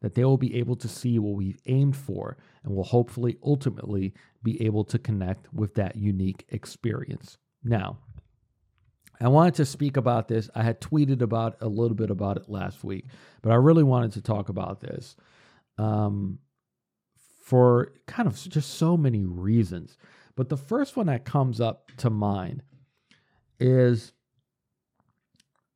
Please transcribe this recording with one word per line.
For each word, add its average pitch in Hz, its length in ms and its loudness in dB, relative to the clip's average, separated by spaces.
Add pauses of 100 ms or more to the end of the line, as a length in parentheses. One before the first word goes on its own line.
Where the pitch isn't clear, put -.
that 107 120 -6
they 123 100 2
will 135 140 4
be 117 160 -2
able 120 220 -2
to 117 120 -10
see 120 300 -2
what 104 160 -2
we've 98 320 -4
aimed 135 300 2
for - 400 -8 (260)
and 104 120 -6
will 95 100 -2
hopefully 120 580 0
ultimately 104 720 -2 (300)
be 113 200 -2
able 107 200 0
to 117 140 -4
connect 95 560 -4
with 104 200 -4
that 95 200 -2
unique 95 540 -4
experience." - 880 -10 (240)
Now, 110 360 -2 (1200)
I 117 80 2
wanted 160 260 6
to 151 100 0
speak 139 320 -4
about 120 300 0
this. 113 300 -2
I 110 80 0
had 117 160 -2
tweeted 135 420 0
about 113 380 -2
a 117 80 -6
little 113 260 0
bit 107 160 -4
about 98 260 -4
it - 120 -12
last 98 340 -10
week, 98 240 -10 (360)
but 110 100 4
I 117 40 8
really 156 280 8
wanted 123 280 2
to 101 100 -10
talk 104 260 -4
about 92 320 -8
this, - 360 -14 (600)
um, 104 600 -2 (1000)
for 123 520 6 (140)
kind - 200 -2
of 123 80 0
s-, - 100 -14
just 156 300 -4
so 170 220 2
many 123 280 2
reasons. 90 760 0 (360)
But 131 140 -4
the 156 80 -4
first 254 400 -4
one 220 100 -2
that 135 180 -2
comes 131 360 0
up 113 380 -4
to 123 120 0
mind 101 540 -4 (960)
is 127 520 4 (1600)